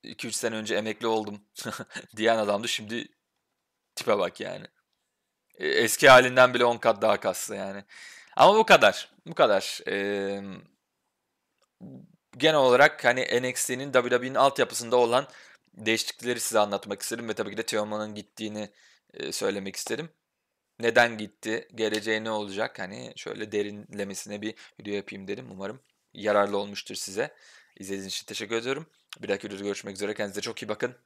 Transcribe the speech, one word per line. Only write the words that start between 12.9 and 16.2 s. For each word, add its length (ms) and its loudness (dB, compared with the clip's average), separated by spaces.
hani 380 2
N 60 -4
X 180 -4
T'nin, 260 -6
W 180 2
W 160 0
E'nin 80 -8
altyapısında 640 2
olan 320 2
değişiklikleri 680 -4